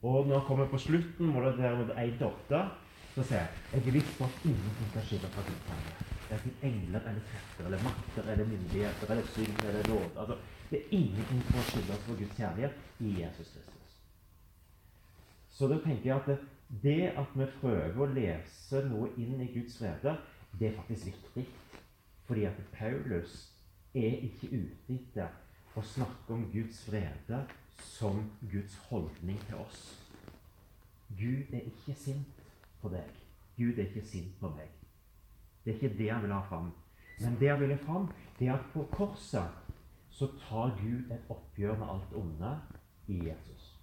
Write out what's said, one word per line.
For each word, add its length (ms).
Og 240
når 120
han 80
kommer 200
på 100
slutten, 540
hvor 100
det 240
er 120
en 400
til 100
åtte, 320
så 80
sier 160
jeg, 120
«Jeg 160
er 80
viss 220
på 80
at 240
ingenting 440
kan 140
skille 280
fra 120
Guds 200
kjærlighet.» 420
Hverken 280
engler 400
eller 200
krefter, 360
eller 180
makter, 500
eller 160
myndigheter, 640
eller 240
synd, 340
eller 200
nåde. 300
Altså, 180
det 80
er 180
ingenting 500
som 220
skiller 260
oss 120
fra 120
Guds 180
kjærlighet 360
i 220
Jesus 320
Kristus. 420
Så 220
da 140
tenker 240
jeg 80
at 140
det, 60
det 180
at 160
vi 100
prøver 420
å 160
lese 680
noe 260
inn 300
i 100
Guds 240
vrede, 380
det 80
er 140
faktisk 320
viktig. 340
Fordi 220
at 140
Paulus 640
er 340
ikke 240
ute 480
etter 800
å 40
snakke 380
om 180
Guds 380
vrede 560
som 540
Guds 360
holdning 580
til 80
oss. 280
Gud 360
er 120
ikke 320
sint 440
på 80
deg. 200
Gud 200
er 100
ikke 180
sint 340
på 100
meg. 200
Det 80
er 40
ikke 220
det 140
han 120
vil 100
ha 140
fram. 240
Men 180
det 100
han 120
vil 140
ha 100
fram, 220
det 80
er 100
at 160
på 180
korset 680
så 160
tar 420
Gud 300
et 180
oppgjør 500
med 100
alt 280
onde 360
i 200
Jesus. 420